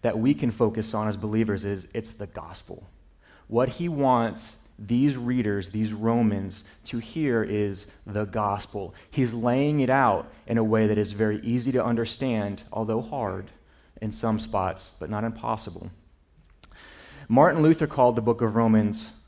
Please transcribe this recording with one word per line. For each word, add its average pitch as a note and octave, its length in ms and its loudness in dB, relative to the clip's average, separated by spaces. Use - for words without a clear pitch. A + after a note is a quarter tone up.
that A2 160 0
we B2+ 160 2
can C3+ 180 0
focus A2 420 0
on G#2+ 140 -2
as G2+ 100 -2
believers G#2+ 460 0
is G2 300 -6
it's A2+ 200 -8
the - 140 -12
gospel. - 640 -16
What B2 220 2
he E3+ 200 -4
wants B2+ 680 0
these B2 360 2
readers, A#2 540 -2
these G#2+ 240 -2
Romans, G#2+ 720 0
to - 120 -8
hear A#2+ 460 0
is G#2 420 -2
the G#2 180 -2
gospel. G2+ 720 -4
He's B2 220 0
laying C3 480 0
it B2 80 2
out B2+ 420 2
in A2+ 100 0
a A2+ 60 4
way A2 240 4
that G#2+ 100 2
is G2+ 140 0
very G#2+ 300 0
easy A#2+ 320 -2
to B2 100 2
understand, A2+ 800 -2
although A2 280 -2
hard G#2+ 500 -6
in G#2+ 100 -6
some A2 280 -2
spots, - 600 -4
but D#2 100 -8
not G#2+ 140 -4
impossible. A2 680 -8
Martin D3+ 340 6
Luther D#3 240 6
called B2 300 4
the A#2 60 0
book A2+ 200 2
of A2 140 0
Romans A2 560 2